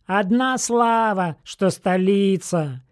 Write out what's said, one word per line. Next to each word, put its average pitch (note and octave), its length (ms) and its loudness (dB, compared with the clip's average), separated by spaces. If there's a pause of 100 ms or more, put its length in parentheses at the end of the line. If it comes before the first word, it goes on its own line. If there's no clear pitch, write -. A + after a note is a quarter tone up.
Одна A#3 520 0
слава, A3+ 840 0
что - 260 -2
столица, F#3 1200 0